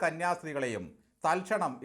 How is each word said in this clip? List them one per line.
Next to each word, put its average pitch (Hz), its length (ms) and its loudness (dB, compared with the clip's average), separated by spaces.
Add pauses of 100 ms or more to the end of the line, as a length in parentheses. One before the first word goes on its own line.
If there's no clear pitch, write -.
കന്യാസ്ത്രീകളെയും 160 840 0 (400)
തൽക്ഷണം 180 480 2 (120)